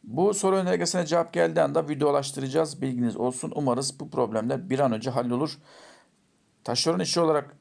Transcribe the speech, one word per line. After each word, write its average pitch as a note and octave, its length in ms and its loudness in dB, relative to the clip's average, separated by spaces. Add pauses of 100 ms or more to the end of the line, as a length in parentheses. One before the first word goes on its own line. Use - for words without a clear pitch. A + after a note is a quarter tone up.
Bu E3 300 2
soru F#3+ 220 2
önergesine F3+ 500 0
cevap E3 280 0
geldiği E3 280 2
anda D3+ 280 2
videolaştıracağız. C#3+ 920 0
Bilginiz B2 360 -2
olsun. B2+ 380 -2
Umarız C3+ 440 -2
bu - 100 -10
problemler A2+ 600 -2
bir C3 100 0
an C3+ 120 4
önce A2+ 180 -2
hallolur. B2 480 -2 (1040)
Taşeron D#3+ 360 0
işçi F3 200 0
olarak D#3 420 2